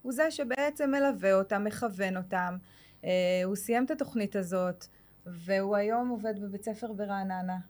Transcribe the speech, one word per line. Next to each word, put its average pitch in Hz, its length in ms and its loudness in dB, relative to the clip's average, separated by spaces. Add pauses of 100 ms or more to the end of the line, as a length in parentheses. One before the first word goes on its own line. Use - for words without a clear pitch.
הוא 254 120 -4
זה 311 180 4
שבעצם 285 600 0
מלווה 240 420 4
אותם, 196 300 4
מכוון 196 540 -2
אותם. 180 400 -2 (480)
אה, - 40 0 (360)
הוא 196 100 0
סיים 233 300 2
את 285 60 -4
התוכנית 233 440 -2
הזאת, 180 500 0 (400)
והוא 190 500 0
היום 233 340 2
עובד 220 320 -4
בבית 202 220 -8
ספר 214 300 -6
ברעננה. 190 640 -4 (120)